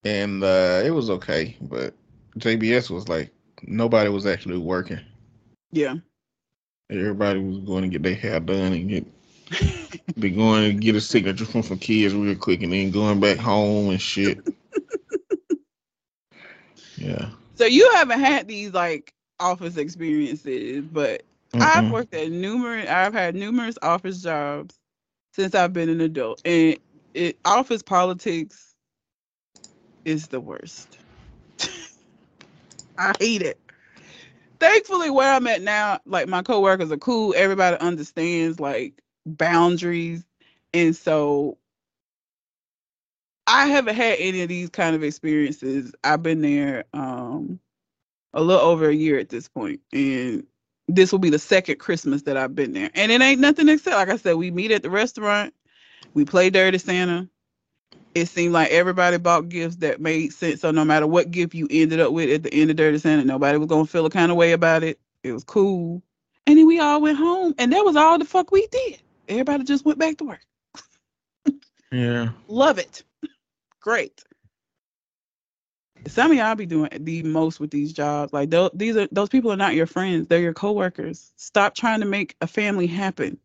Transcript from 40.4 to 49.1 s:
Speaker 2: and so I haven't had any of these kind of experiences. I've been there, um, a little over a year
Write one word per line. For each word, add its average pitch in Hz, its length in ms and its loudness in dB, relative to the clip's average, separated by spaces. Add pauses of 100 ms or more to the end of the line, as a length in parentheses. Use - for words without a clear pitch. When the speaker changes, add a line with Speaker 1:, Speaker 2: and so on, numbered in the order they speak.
Speaker 2:
and 170 200 4
so 147 640 -2 (1900)
I 262 180 4
haven't 269 300 2
had 226 240 0
any 185 240 -4
of 170 60 -6
these 180 200 -8
kind 165 260 -2
of 156 60 -4
experiences. 147 880 -4 (120)
I've 151 180 0
been 160 200 -2
there, 143 420 -2 (100)
um, 131 680 -10 (760)
a 160 80 0
little 175 200 6
over 160 240 4
a 147 60 4
year 156 240 2